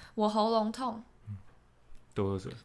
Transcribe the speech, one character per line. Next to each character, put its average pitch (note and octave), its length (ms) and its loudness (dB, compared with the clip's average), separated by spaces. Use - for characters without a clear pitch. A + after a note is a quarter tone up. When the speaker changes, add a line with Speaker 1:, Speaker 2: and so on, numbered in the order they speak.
Speaker 1:
“我 G#3+ 160 2
喉 A3 220 4
咙 A3 200 4
痛。” A#3 320 -4
Speaker 2:
嗯。 G2+ 80 -8
多 G2 160 0
喝 G2 80 0
水。 - 160 -8